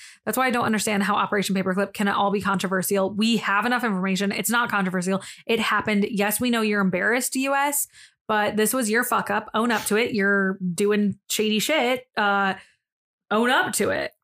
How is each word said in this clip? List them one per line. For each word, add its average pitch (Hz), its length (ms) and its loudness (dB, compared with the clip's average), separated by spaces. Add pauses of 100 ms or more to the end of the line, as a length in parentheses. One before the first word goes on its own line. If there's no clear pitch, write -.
(240)
That's 214 120 -4
why 254 120 2
I - 20 -2
don't 240 140 0
understand 208 400 0
how 208 100 0
Operation 196 400 0
Paperclip 190 400 0
can 202 140 -2
all 196 240 0
be 202 80 0
controversial. 190 760 0
We 220 220 2
have 202 300 0
enough 247 180 0
information. 190 480 0
It's 214 180 -4
not 240 180 0
controversial. 190 540 -2 (240)
It 226 140 0
happened. 208 500 0
Yes, 208 300 0
we 247 100 0
know 226 120 2
you're 208 180 2
embarrassed, 202 560 0
U 269 180 0
S, 285 320 0 (400)
but 208 300 0
this 214 180 2
was 240 160 0
your 240 140 2
fuck 208 260 0
up. 214 240 -2
Own 233 160 2
up 214 140 0
to 208 120 0
it. 240 160 0
You're 196 460 2 (160)
doing 208 460 2 (100)
shady 214 300 0
shit. 254 560 0
Uh, 202 380 2 (760)
own 233 200 2
up 320 240 0
to - 160 0
it. 69 200 -4 (140)